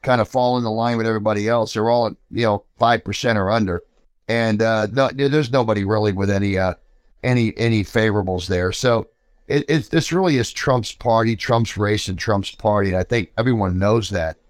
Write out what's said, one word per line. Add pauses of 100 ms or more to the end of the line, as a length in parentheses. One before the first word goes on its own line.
kind
of
fall
in
the
line
with
everybody
else.
They're
all, (180)
you
know, (140)
five
percent
or
under. (460)
And,
uh,
no,
there's
nobody
really
with
any,
uh, (480)
any,
any
favorables
there.
So (400)
it,
it,
this
really
is
Trump's
party,
Trump's
race,
and
Trump's
party.
And
I
think
everyone
knows
that. (120)